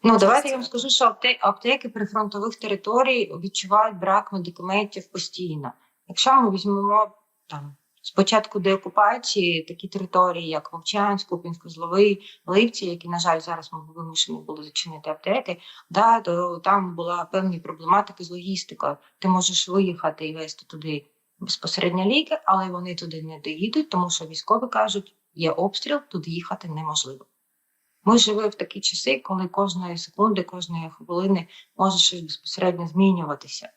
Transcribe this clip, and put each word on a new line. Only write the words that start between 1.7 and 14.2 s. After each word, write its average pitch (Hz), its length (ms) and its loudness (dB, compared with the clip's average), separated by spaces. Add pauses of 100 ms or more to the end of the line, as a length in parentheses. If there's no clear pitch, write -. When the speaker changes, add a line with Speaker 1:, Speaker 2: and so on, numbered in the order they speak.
Speaker 1:
прифронтових 214 680 -4
територій 220 760 0 (100)
відчувають 196 560 2
брак 190 340 2
медикаментів 190 760 -4
постійно. 160 600 -8 (360)
Якщо 262 340 4
ми 214 100 4
візьмемо, 202 600 0 (360)
там, 143 280 -12 (260)
з - 100 -14
початку 214 480 2
деокупації 190 1040 2
такі 175 240 -14
території, 180 600 0
як 156 260 -6
Вовчанськ, 202 540 -2
Куп'янськ, 170 360 -8
Козловий, 180 580 2 (240)
Липці, 208 400 2
які, 170 240 -8
на 175 100 -2
жаль, 165 200 2
зараз 160 340 -10
ми 160 60 -14 (160)
вимушені 160 460 -6